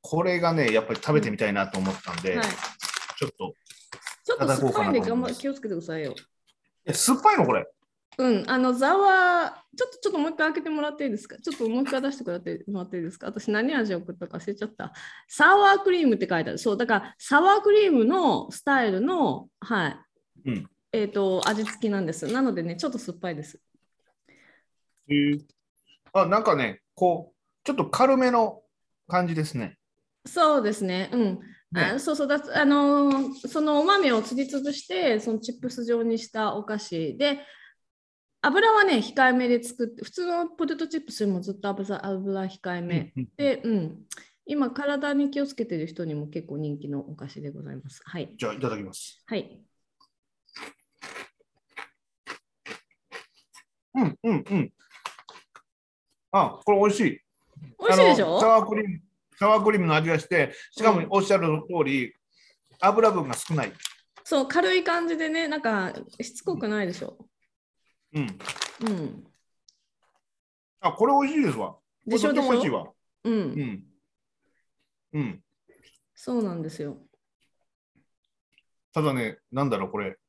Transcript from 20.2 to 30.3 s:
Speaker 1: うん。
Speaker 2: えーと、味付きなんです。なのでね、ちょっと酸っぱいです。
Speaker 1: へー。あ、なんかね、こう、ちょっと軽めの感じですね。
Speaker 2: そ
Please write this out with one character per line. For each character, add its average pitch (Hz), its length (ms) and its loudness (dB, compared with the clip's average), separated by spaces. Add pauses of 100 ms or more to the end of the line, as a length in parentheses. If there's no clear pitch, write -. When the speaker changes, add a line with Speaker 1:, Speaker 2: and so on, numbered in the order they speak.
Speaker 1:
う - 40 -4
ん。 104 180 -6 (220)
Speaker 2:
え 220 140 0
ー 202 80 -6
と、 190 340 0
味 214 160 0
付 - 160 -8
き 220 120 -2
な 202 100 -2
ん 180 60 -4
で 160 60 -4
す。 160 140 -8
な 240 160 0
の 247 100 0
で 170 120 -4
ね、 170 100 -6
ち 170 100 -8
ょ 311 40 0
っ - 20 -4
と 247 80 -8
酸 175 160 -10
っ - 60 -20
ぱ 180 100 -6
い 160 60 -8
で 151 80 -10
す。 - 160 -20 (1500)
Speaker 1:
へ 143 60 0
ー。 147 260 2 (760)
あ、 190 120 6
な 202 140 2
ん 220 40 -6
か 208 100 4
ね、 120 280 -2 (120)
こ 180 380 0
う、 - 40 -20 (280)
ち - 60 -4
ょ - 20 0
っ 269 40 -2
と 180 120 0
軽 262 300 4
め 254 120 2
の 226 300 0 (480)
感 180 180 0
じ 165 80 -2
で 156 120 -2
す - 100 -12
ね。 113 220 -8 (480)
Speaker 2:
そ 311 320 4